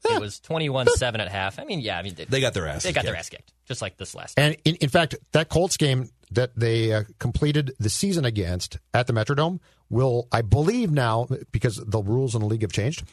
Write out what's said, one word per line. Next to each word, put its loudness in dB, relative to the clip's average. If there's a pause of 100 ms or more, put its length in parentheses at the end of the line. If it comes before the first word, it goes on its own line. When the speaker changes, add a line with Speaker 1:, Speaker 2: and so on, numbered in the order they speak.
Speaker 1:
Yeah. 2
Speaker 2:
It 0
was -8
twenty-one 0
seven 0
at -4
half. -4
I -12
mean, -6
yeah, -4
I -4
mean, -10
they, -12
Speaker 3:
They 0
got 0
their -2
ass -6
Speaker 2:
they -2
got 0
their -4
Speaker 3:
kicked. -8
Speaker 2:
ass -12
kicked, -20 (140)
just -8
like -10
this -14
last. -14
Speaker 1:
And 2 (100)
in, 2
in 0
fact, 2 (160)
that 2
Colts 2
game 0 (220)
that 0
they, 2
uh, 2 (160)
completed 0
the 2
season 0
against -2 (160)
at 2
the 0
Metrodome 2 (300)
will, 2
I 2
believe 4
now, 2 (240)
because 0
the -2
rules 0
in 0
the 0
league 0
have -4
changed, -2